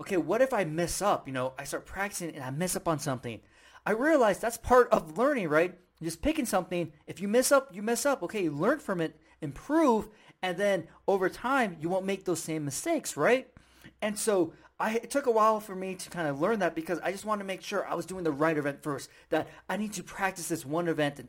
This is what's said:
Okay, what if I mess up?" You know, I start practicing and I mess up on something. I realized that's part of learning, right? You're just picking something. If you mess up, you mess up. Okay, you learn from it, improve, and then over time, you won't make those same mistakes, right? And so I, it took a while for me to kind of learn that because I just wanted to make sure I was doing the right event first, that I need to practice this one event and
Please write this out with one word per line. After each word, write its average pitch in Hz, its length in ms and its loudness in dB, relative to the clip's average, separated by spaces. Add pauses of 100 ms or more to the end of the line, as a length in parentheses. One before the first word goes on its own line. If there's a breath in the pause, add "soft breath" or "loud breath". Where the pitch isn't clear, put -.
Okay, - 160 -4
what 170 240 2
if 262 140 4
I 202 100 2
mess 160 380 -2
up?" 185 240 0
You 135 80 -8
know, 131 240 -2
I 139 60 -12
start 143 200 -8
practicing 185 500 -6
and 147 80 -10
I 127 80 -6
mess 170 240 -2
up 180 140 -4
on 156 100 0
something. 120 440 -6 (420 loud breath)
I 175 60 0
realized 240 500 4
that's 233 160 -2
part 247 340 6
of 165 280 2
learning, 240 300 2
right? 170 300 4 (200)
You're 160 120 -6
just - 120 -10
picking 294 240 0
something. 175 460 -2 (140 soft breath)
If 160 140 -12
you 196 80 -4
mess 247 240 4
up, 269 220 4
you 202 80 -10
mess 233 240 -2
up. 277 160 2
Okay, 185 220 -2
you 156 80 0
learn 196 260 2
from 185 240 -2
it, 160 180 -6 (220 soft breath)
improve, 226 640 2 (320 loud breath)
and 180 160 -2
then 196 320 0 (180 loud breath)
over 190 220 2
time, 240 520 -2
you 165 100 -4
won't 190 160 -2
make 196 180 -4
those 170 180 -2
same 156 220 -6
mistakes, 277 500 -4
right? 220 380 2 (480 loud breath)
And 208 180 -4
so 185 360 2 (260 loud breath)
I, 214 140 -2
it 226 160 -6
took 277 160 -2
a 240 60 4
while 220 260 4
for 208 160 -10
me 185 220 -6
to - 120 -14
kind 170 200 -2
of 139 120 -4
learn 208 200 2
that 175 160 0
because 165 240 -4
I 165 100 -2
just 190 140 -8
wanted 208 180 -2
to 190 60 -8
make 190 140 -8
sure 196 220 -2
I 151 120 -4
was 170 100 -6
doing 185 160 -8
the 160 80 0
right 156 260 2
event 139 280 -4
first, 139 260 -6 (200 soft breath)
that 156 180 0 (200 loud breath)
I 190 80 -2
need 208 180 -6
to 180 100 -10
practice 190 420 -4
this 160 180 -4
one 160 220 -2
event 151 320 0
and 127 100 -16